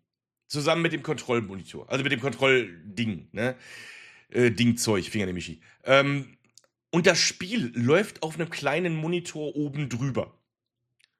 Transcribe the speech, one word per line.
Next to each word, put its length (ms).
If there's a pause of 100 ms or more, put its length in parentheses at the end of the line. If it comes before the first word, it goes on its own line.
(460)
zusammen 360
mit 100
dem 100
Kontrollmonitor, 880
also 120
mit 100
dem 80
Kontrollding, 1120
ne? 240 (760)
Äh, 220
Dingzeug, 540
Finger 180
in 60
die 40
Mischi. 260 (220)
Ähm, 560 (540)
und 160
das 100
Spiel 560
läuft 480
auf 140
einem 140
kleinen 440
Monitor 600
oben 320
drüber, 500 (800)